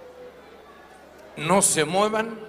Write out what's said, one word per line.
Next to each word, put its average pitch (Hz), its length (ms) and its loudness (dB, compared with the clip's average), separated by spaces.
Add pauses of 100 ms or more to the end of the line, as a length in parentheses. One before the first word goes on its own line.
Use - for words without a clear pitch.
(1400)
no 170 240 2
se 156 240 2
muevan 214 640 0